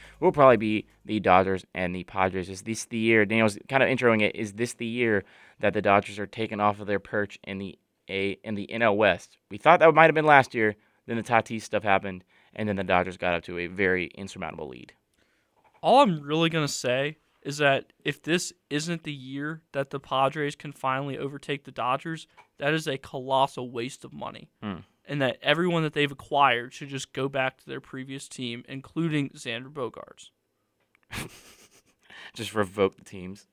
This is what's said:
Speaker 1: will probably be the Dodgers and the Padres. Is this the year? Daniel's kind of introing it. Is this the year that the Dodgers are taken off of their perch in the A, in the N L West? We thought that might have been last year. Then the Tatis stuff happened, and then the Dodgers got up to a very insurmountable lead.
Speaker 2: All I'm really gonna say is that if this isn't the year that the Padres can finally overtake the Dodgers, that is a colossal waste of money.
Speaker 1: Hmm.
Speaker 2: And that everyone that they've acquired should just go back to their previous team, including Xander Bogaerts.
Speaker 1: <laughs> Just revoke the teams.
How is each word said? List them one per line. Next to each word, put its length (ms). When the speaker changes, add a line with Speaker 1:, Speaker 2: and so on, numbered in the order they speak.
Speaker 1:
will 140
probably 240
be 300
the 160
Dodgers 520
and 220
the 80
Padres. 480
Is 120
this 240
the 120
year? 260
Daniel's 320
kind 160
of 40
introing 320
it. 140
Is 200
this 200
the 100
year 380
that 120
the 80
Dodgers 380
are 80
taken 320
off 220
of 80
their 100
perch 460
in 140
the 200
A, 220
in 140
the 160
N 100
L 140
West? 420
We 80
thought 220
that 160
might 120
have 80
been 120
last 300
year. 180
Then 100
the 60
Tatis 400
stuff 220
happened, 400
and 120
then 60
the 80
Dodgers 340
got 180
up 100
to 140
a 100
very 380
insurmountable 600
lead. 260
Speaker 2:
All 200
I'm 180
really 300
gonna 160
say 520
is 160
that 340
if 200
this 320
isn't 320
the 100
year 480
that 180
the 100
Padres 560
can 160
finally 460
overtake 460
the 60
Dodgers, 560
that 160
is 160
a 80
colossal 720
waste 320
of 120
money. 340
Speaker 1:
Hmm. 140
Speaker 2:
And 160
that 220
everyone 400
that 100
they've 180
acquired 640
should 160
just 240
go 160
back 300
to 80
their 160
previous 460
team, 380
including 640
Xander 400
Bogaerts. 600
Speaker 1:
<laughs> 160
Just 220
revoke 420
the 80
teams. 480